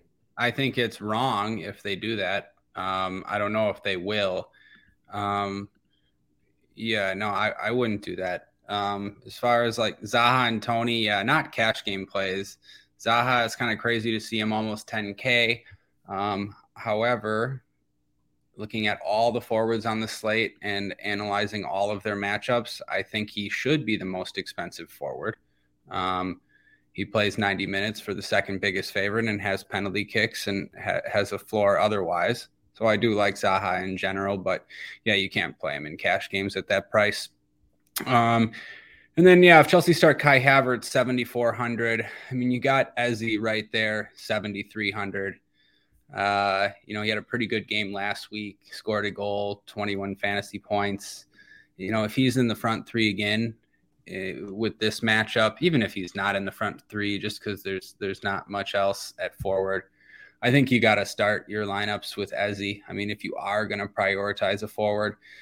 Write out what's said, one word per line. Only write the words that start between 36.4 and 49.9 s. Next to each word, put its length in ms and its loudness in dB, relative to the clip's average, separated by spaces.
at 120 -6
that 220 0
price. 400 2
Um, 480 4
and 100 10
then, 160 12
yeah, 180 12
if 60 8
Chelsea 280 6
start 240 6
Kai 200 6
Havertz, 460 4
seventy-four 680 0
hundred, 540 -2
I 40 -6
mean, 160 0
you 100 0
got 380 2
Eze 400 0
right 340 0
there, 420 0
seventy-three 760 -4
hundred. 500 -6
Uh, 540 2
you 80 -12
know, 80 -4
he 80 -4
had 80 0
a 60 -6
pretty 240 -4
good 200 -2
game 280 -4
last 360 -6
week, 280 -10
scored 360 -4
a 40 -4
goal, 540 -4
twenty-one 520 -6